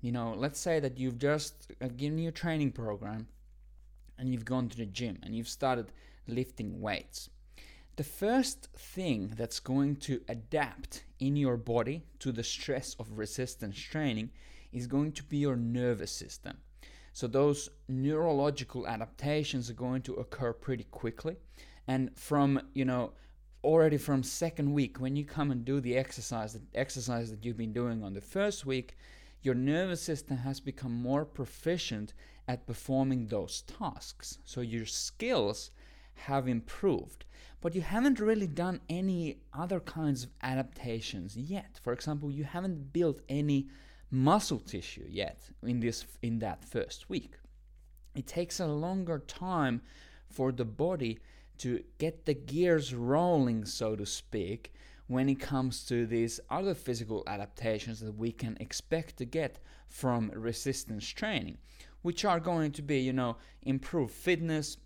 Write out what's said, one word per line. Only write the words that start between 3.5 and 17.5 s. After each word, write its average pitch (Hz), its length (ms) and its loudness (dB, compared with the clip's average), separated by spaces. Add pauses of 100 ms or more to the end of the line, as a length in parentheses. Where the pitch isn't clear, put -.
and 127 160 0
you've 117 140 -2
gone 123 240 2
to 117 80 -12
the 113 80 -2
gym 101 360 -4
and 104 140 -6
you've 113 100 -4
started 123 460 0 (340)
lifting 113 540 -4
weights. - 480 -4 (680)
The 151 80 -2
first 247 720 2
thing 113 600 -2
that's 113 240 -4
going 139 360 2
to 139 300 -2
adapt 117 760 -4 (140)
in 139 180 2
your 131 220 4
body 117 480 0 (140)
to 135 120 0
the 113 100 -2
stress - 560 -2
of 107 200 -8
resistance 107 580 -4
training 127 540 -2 (420)
is 123 140 -4
going 143 260 2
to 151 100 -10
be 147 140 -4
your 143 200 4
nervous 120 560 2
system. - 440 -10 (560)
So - 140 -4
those 143 420 4 (180)